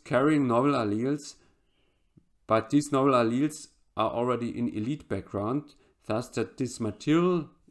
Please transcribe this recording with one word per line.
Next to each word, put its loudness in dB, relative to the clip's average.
carrying 2
novel 4
alleles, -2
but 0
these 0
novel 4
alleles 0
are -2
already -2
in -4
elite -6
background, -6
thus -4
that -6
this -6
material, 0